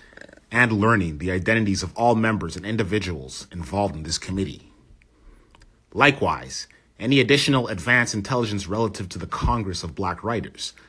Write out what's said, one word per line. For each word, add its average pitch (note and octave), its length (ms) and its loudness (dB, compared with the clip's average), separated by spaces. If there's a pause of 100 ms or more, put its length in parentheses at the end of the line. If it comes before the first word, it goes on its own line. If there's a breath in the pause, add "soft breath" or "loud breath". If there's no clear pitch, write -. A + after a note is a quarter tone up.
(500 loud breath)
and A#2 220 4
learning G2+ 460 4
the F2 120 -4
identities G2 540 2
of F2 100 -10
all A#2 220 4
members G#2 400 0
and F2+ 100 -10
individuals F#2 880 -4
involved F2+ 420 -2
in D#2 80 -10
this D#2+ 160 -4
committee. F#2+ 540 -6 (1200 soft breath)
Likewise, G2 720 2 (320 soft breath)
any C3 220 2
additional C3+ 480 4
advance A#2 460 0
intelligence G#2 520 -2
relative G2+ 440 -2
to - 100 -10
the E2 80 -10
Congress A2 560 -2
of D#2 100 -10
Black F2+ 300 -4
Writers, - 480 -6 (160 soft breath)